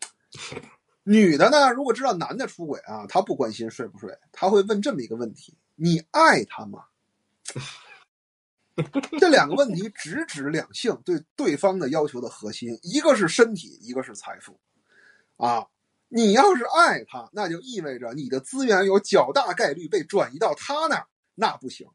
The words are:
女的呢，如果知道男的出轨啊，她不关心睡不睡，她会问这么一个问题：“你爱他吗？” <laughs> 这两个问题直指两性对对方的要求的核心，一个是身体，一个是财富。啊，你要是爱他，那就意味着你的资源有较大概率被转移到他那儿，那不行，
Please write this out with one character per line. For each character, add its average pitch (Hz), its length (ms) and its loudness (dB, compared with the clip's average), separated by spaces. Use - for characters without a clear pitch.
女 196 340 6
的 185 120 8
呢， 277 220 6
如 262 120 -2
果 247 100 0
知 240 100 -8
道 247 100 0
男 156 240 -6
的 254 80 -6
出 175 200 -12
轨 139 160 -8
啊， 107 260 -14
她 175 140 0
不 196 140 -4
关 123 160 -2
心 113 200 -10
睡 117 160 -10
不 104 100 -20
睡， 98 200 -16
她 - 180 -2
会 202 140 4
问 208 180 -2
这 277 120 -2
么 147 80 -6
一 113 60 -10
个 113 80 -8
问 117 180 -8
题 - 240 -20
：“你 165 240 2
爱 285 320 4
他 - 220 -14
吗？” 101 180 -16
<laughs> - 1700 -12
这 359 120 6
两 185 180 6
个 156 80 -4
问 269 180 0
题 196 160 -6
直 208 360 -10
指 143 240 -8
两 156 240 -6
性 196 300 -6
对 170 200 -2
对 240 220 0
方 190 220 0
的 143 100 -4
要 151 160 0
求 123 160 -8
的 113 80 -8
核 104 220 -12
心， 117 320 -10
一 233 160 -4
个 294 160 4
是 202 120 2
身 226 280 0
体， - 260 -16
一 113 100 -14
个 127 120 -6
是 117 100 -18
财 95 260 -16
富。 - 200 -20
啊， 120 300 -2
你 226 240 4
要 320 220 6
是 240 80 -4
爱 285 420 2
他， 117 280 -16
那 190 160 -6
就 170 100 -8
意 247 220 -10
味 139 160 -8
着 120 160 -10
你 139 160 -10
的 131 100 -2
资 262 260 -6
源 202 200 4
有 196 140 4
较 - 340 2
大 254 200 2
概 170 200 0
率 165 140 -12
被 175 160 -2
转 139 320 -2
移 - 20 -14
到 180 160 0
他 294 340 -4
那 262 100 -2
儿， 135 100 -10
那 185 220 -2
不 131 100 -14
行， - 280 -18